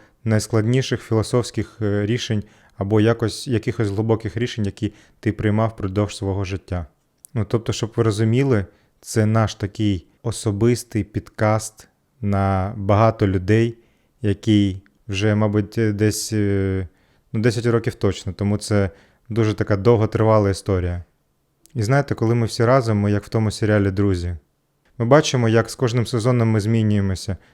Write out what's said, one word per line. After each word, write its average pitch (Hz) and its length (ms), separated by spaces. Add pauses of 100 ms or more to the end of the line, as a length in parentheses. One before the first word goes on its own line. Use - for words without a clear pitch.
(240)
найскладніших 110 800
філософських, 110 800
е, 104 240
рішень 110 380 (340)
або 104 240
якось, 113 460
якихось 113 420
глибоких 110 480
рішень, 117 280
які 101 280 (260)
ти 110 120
приймав 107 380
впродовж 98 460
свого 98 280
життя. 90 420 (480)
Ну, 107 120
тобто, 110 280
щоб - 220
ви 117 80
розуміли, 110 600 (360)
це 110 240
наш 110 300
такий 101 520 (160)
особистий 113 800
підкаст - 840 (340)
на 98 560
багато 104 500
людей, 107 500 (440)
який 101 600 (260)
вже, 104 280
мабуть, 107 440 (160)
десь, 107 380
е, 98 540 (460)
ну, 110 80
десять 117 240
років 117 300
точно, 95 380
тому 104 240
це 101 320 (400)
дуже 107 240
така 104 240
довготривала 110 720
історія. 90 540 (720)
І 117 100
знаєте, 139 320
коли 117 200
ми 117 100
всі 113 200
разом, 117 320
ми 101 140
як 104 120
в - 60
тому 110 220
серіалі 104 400
«Друзі». 90 460 (600)
Ми 117 80
бачимо, 131 440
як 113 200
з - 60
кожним 120 320
сезоном 120 420
ми 110 100
змінюємося 104 760 (160)